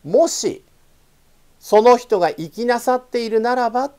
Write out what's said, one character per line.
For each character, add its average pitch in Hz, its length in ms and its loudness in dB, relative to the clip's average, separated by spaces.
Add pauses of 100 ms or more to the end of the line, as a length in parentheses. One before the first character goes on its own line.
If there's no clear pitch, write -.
も 240 240 2
し、 - 360 -6 (960)
そ 214 220 2
の 240 160 6
人 214 200 -2
が 165 140 0
生 160 180 -10
き 233 140 -8
な 240 160 -2
さ 254 160 0
っ 254 80 -8
て 233 220 -6
い 220 40 -6
る 220 100 0
な 240 140 -2
ら 240 140 -2
ば 254 300 -4